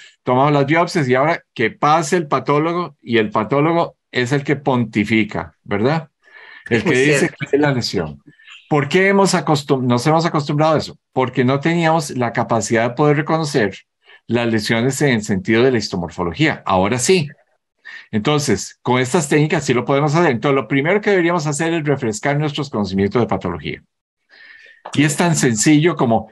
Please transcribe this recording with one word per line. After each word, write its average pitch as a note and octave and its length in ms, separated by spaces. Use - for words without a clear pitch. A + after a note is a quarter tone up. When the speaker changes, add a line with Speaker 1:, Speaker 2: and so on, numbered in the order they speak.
Speaker 1:
tomamos C3 280
las C#3+ 140
biopsias D#3+ 420
y B2 60
ahora D3 300
que A2 160
pase D#3 460
el E3+ 100
patólogo D#3 720
y A#2 180
el G#2+ 120
patólogo D3 640
es B2 220
el C#3+ 100
que D3+ 140
pontifica, A2 1080
¿verdad? C3 460
El A#2 100
Speaker 2:
Es G#2+ 60
muy E3 100
Speaker 1:
que B2 60
dice C#3+ 200
Speaker 2:
cierto. D#3+ 180
Speaker 1:
que - 180
es C#3+ 60
la D3 80
lesión. F#2 500
¿Por D3 200
qué F#3 180
hemos G3 300
acostum-, D3 500
nos A#2+ 180
hemos E3 220
acostumbrado D#3 480
a C#3 40
eso? F#2+ 200
Porque B2+ 320
no C3+ 160
teníamos E3 500
la B2 220
capacidad A#2 560
de A#2+ 80
poder D3 220
reconocer D3+ 580
las A#2+ 220
lesiones A2+ 520
en D3 100
el A2+ 120
sentido A2 400
de C3 80
la B2 80
histomorfología. F2+ 880
Ahora G2 320
sí. D3+ 300
Entonces, C3 680
con B2+ 200
estas C#3+ 280
técnicas D3+ 360
sí B2 100
lo A#2+ 100
podemos D3 300
hacer. E3+ 160
Entonces, C3 240
lo C3+ 120
primero D3+ 320
que G#3 120
deberíamos F3 360
hacer D#3+ 280
es D#3+ 100
refrescar C#3 540
nuestros D3 320
conocimientos G2+ 500
de G#2+ 80
patología. E2+ 540
Y C#3 100
es D3+ 100
tan E3+ 220
sencillo D3+ 580
como A2+ 380